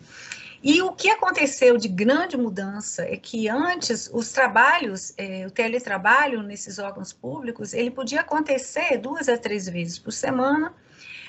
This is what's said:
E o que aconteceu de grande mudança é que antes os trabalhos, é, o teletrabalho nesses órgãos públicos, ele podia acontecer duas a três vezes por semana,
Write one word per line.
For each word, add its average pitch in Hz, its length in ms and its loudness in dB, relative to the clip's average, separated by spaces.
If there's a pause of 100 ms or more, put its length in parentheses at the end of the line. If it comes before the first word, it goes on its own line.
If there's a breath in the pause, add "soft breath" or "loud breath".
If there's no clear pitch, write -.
(600 loud breath)
E 311 200 4
o 381 100 0
que - 180 -2
aconteceu 311 680 4
de 214 100 -2
grande 269 480 2
mudança 202 680 -4
é - 120 -4
que 220 320 -4
antes 277 640 -2
os 233 200 -4
trabalhos, 247 840 4
é, 190 300 -8
o 190 40 -14
teletrabalho 233 920 2
nesses 202 360 -12
órgãos 196 340 -10
públicos, 240 600 -10
ele 240 160 0
podia 262 300 -4
acontecer 302 800 0
duas 269 320 -4
a 240 80 4
três 208 320 -4
vezes 170 280 -6
por - 140 -12
semana, 269 600 0 (560 loud breath)